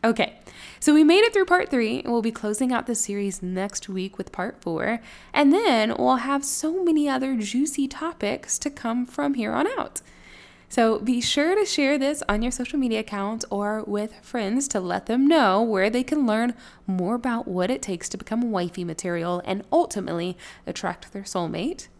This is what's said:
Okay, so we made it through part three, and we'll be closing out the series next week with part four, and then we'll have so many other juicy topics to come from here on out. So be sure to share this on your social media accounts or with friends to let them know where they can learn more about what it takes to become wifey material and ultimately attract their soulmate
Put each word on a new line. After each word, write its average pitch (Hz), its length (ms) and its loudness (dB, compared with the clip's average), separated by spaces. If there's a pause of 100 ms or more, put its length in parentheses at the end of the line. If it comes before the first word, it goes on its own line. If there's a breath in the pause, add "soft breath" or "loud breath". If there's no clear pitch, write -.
Okay, 226 360 0 (400 loud breath)
so 302 160 6
we 311 80 10
made 349 200 8
it 453 80 4
through 392 140 4
part 359 240 2
three, 240 300 0
and - 120 -4
we'll 233 120 0
be 220 80 0
closing 220 420 -2
out 233 140 -2
the 233 80 -2
series 202 480 -4
next 185 440 -6
week 190 300 -6
with 190 140 -8
part - 300 -6
four, 190 380 -2 (320 loud breath)
and 285 220 6
then 247 460 4
we'll 254 160 4
have 277 280 -2
so 330 400 -2
many 311 240 2
other 262 280 -2
juicy 262 520 -2
topics 269 720 -6
to 285 120 -6
come 247 340 -4
from 285 300 -2
here 220 160 -2
on 277 160 0 (100)
out. - 240 -8 (680 loud breath)
So 226 300 2
be 240 200 0
sure 302 360 2
to 415 100 2
share 294 320 2
this 285 320 0
on 208 140 2
your 247 80 0
social 247 260 -4
media 233 220 0
accounts 214 500 -6
or 208 380 -2
with 208 340 -4
friends 240 480 -2
to 214 100 -2
let 180 280 -4
them 254 200 4
know 226 360 6
where 208 260 2
they 247 140 0
can 294 240 0
learn 226 260 2 (320 loud breath)
more 185 300 0
about 240 320 -2
what 180 240 0
it 277 100 -2
takes 175 280 -6
to - 80 -8
become 233 340 -2
wifey 180 320 -2
material 170 640 -4
and 202 260 -4
ultimately 185 680 0 (300 loud breath)
attract 175 440 -8
their 196 120 -12
soulmate 175 640 -6 (120)